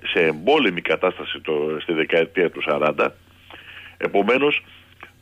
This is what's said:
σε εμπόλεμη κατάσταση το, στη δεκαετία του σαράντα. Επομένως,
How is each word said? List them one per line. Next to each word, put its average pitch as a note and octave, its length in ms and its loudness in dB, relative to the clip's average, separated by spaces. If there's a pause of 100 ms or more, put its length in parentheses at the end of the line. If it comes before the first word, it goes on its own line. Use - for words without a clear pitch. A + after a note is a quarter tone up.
(120)
σε F#2+ 80 2
εμπόλεμη F2 600 2
κατάσταση E2 600 -2
το, D2+ 400 -2
στη F2 120 -4
δεκαετία E2 580 2
του C#2+ 120 -10
σαράντα. D2 540 0 (800)
Επομένως, B2+ 680 0 (580)